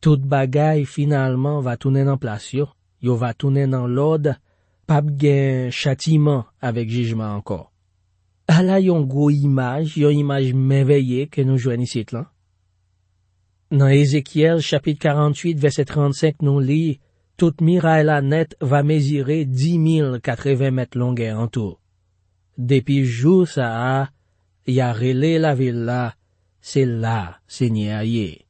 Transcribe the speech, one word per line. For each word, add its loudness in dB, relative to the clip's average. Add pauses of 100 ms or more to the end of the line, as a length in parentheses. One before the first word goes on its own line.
Tout 4
bagay 0
finalman -2
va -4
tounen 2
nan -2
plas -8
yo, -2 (340)
yo 0
va -4
tounen 0
nan -2
lòd, 0 (500)
p 0
ap 0 (100)
gen 0
chatiman 0 (160)
avèk -4
jijman -4
ankò. -10 (800)
A 4
la 2
yon 2
gwo 2
imaj, -2
yon 4
imaj 0
mèvèye 2
ke -2
nou 2
jwenn -2
isit -6
lan. -8 (1500)
Nan 4
Ezekiel, 2
chapit -2
karant-huit, 0
vèsè 0
trannsenk, 0
nou 2
li, 0 (420)
tout 2
miray 4
la 2
nèt 0
va 2
mezire 0
dis 0
mil 2
katreven -2
mèt -4
longè -2
an -4
tou. -6 (800)
Depi 0
jou 2
sa -4 (100)
a, 0 (720)
y 0
a 0
rele 0
lavil 0
la, -4 (480)
se 0
la, -4
Senyè -2
a -4
ye. -6